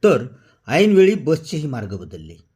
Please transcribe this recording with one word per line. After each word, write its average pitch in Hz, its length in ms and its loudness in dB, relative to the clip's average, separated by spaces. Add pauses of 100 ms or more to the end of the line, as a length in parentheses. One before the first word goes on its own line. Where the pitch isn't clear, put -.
तर 135 220 2 (420)
ऐनवेळी 190 460 4
बसचेही 156 520 -4
मार्ग 107 300 -8
बदलले. 82 380 -16 (220)